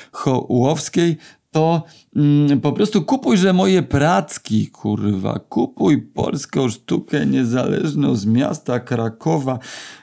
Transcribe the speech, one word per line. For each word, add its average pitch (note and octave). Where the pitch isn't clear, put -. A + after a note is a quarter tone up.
Chołowskiej, D3
to, D#3+
mm, D3
po D3
prostu G#3
kupuj, B3+
że F#3
moje F#3
pracki, C#3+
kurwa. G#2
Kupuj -
polską -
sztukę -
niezależną C3+
z G2+
miasta A#2+
Krakowa, B2